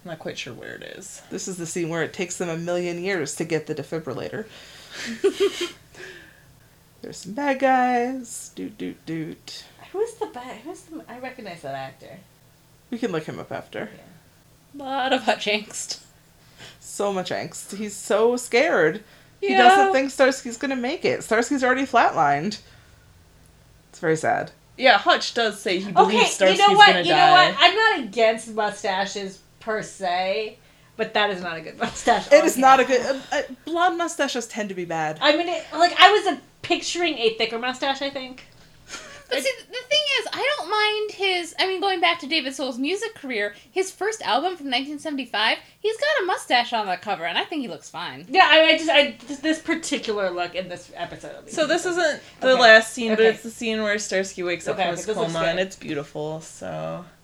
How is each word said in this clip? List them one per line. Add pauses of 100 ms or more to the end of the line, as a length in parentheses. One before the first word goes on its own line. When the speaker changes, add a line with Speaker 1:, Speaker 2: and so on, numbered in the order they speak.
Speaker 1:
I'm
not
quite
sure
where
it
is. (100)
Speaker 2:
This
is
the
scene
where
it
takes
them
a
million
years
to
get
the
defibrillator. (760)
<laughs> (1300)
There's
some
bad
guys.
Doot,
doot,
doot. (280)
Speaker 3:
Who
is
the
bad,
who
is
the,
I
recognize
that
actor. (720)
Speaker 2:
We
can
look
him
up
after.
Speaker 3:
Yeah.
Speaker 4:
Lot
of
Hutch
angst. (800)
Speaker 2:
So
much
angst.
He's
so
scared. (360)
He
Speaker 4:
Yeah.
Speaker 2:
doesn't
think
Starsky's
gonna
make
it.
Starsky's
already
flatlined. (1300)
It's
very
sad. (260)
Speaker 1:
Yeah,
Hutch
does
say
he
believes
Speaker 3:
Okay,
Speaker 1:
Starsky's
Speaker 3:
you
know
what?
Speaker 1:
gonna
Speaker 3:
You
Speaker 1:
die. (200)
Speaker 3:
know
what?
I'm
not (100)
against
mustaches (200)
per
se, (380)
but
that
is
not
a
good
mustache
Speaker 2:
It
Speaker 3:
on
Speaker 2:
is
not
a
Speaker 3:
camera. (100)
Speaker 2:
good, (100)
uh,
uh, (100)
blonde
mustaches
tend
to
be
bad.
Speaker 3:
I
mean,
it,
like,
I
was,
uh, (260)
picturing
a
thicker
mustache,
I
think. (840)
Speaker 4:
But
see, (180)
the (160)
thing (200)
is,
I
don't
mind
his,
I
mean,
going
back
to
David
Soul's
music
career, (160)
his
first
album
from
nineteen
seventy-five, (220)
he's
got
a
mustache
on
the
cover,
and
I
think
he
looks
fine.
Speaker 3:
Yeah,
I,
I
just,
I, (120)
this,
this
particular
look
in
this
episode,
at
least.
Speaker 1:
So
this
isn't (200)
the
Speaker 3:
Okay.
Speaker 1:
last
scene,
but
Speaker 3:
Okay.
Speaker 1:
it's
the
scene
where
Starsky
wakes
up
Speaker 3:
Okay,
Speaker 1:
from
Speaker 3:
okay,
Speaker 1:
his
Speaker 3:
this
looks
Speaker 1:
coma,
and
Speaker 3:
good.
Speaker 1:
it's
beautiful,
so. (200)